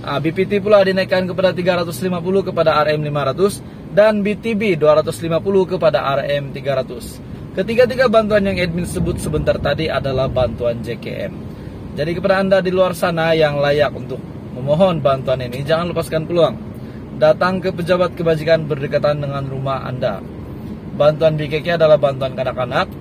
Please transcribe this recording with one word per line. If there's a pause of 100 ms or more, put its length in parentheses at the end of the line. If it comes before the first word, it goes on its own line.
Ah,
B
P
T
pula
dinaikkan
kepada
tiga
ratus
lima
puluh
kepada
R
M
lima
ratus (320)
dan
B
T
B
dua
ratus
lima
puluh
kepada (160)
R
M
tiga
ratus. (320)
Ketiga-tiga
bantuan
yang
admin
sebut
sebentar
tadi
adalah
bantuan
J
K
M. (560)
Jadi,
kepada
anda
di
luar
sana
yang
layak
untuk (400)
memohon
bantuan
ini,
jangan
lepaskan
peluang. (560)
Datang
ke
pejabat
kebajikan
berdekatan
dengan
rumah
anda. (800)
Bantuan
B
K
K
adalah
bantuan
kanak-kanak